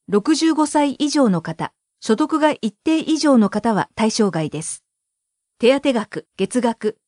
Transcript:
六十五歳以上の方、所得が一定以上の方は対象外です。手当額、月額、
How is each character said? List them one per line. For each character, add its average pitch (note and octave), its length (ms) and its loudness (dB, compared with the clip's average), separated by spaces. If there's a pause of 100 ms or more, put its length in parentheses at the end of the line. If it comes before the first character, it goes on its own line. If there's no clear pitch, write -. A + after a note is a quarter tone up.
六 G#3 280 0
十 D#4+ 180 2
五 D4+ 140 0
歳 D4 320 0
以 D4+ 100 0
上 C#4 220 2
の E3+ 100 0
方、 E3 320 -8 (260)
所 - 160 0
得 D4+ 220 0
が D4+ 140 2
一 A3 220 -6 (100)
定 D#4+ 160 0
以 D#4 180 -2
上 C#4 220 4
の G3+ 100 4
方 A#3+ 240 -2
は F3+ 220 -2
対 A3 160 0
象 G#3 180 0
外 D#3 220 -4
で D3+ 100 -8
す。 - 220 -12 (720)
手 C4 220 4
当 C#4 140 0
額、 - 340 -6 (100)
月 G3 240 -2
額、 - 460 -4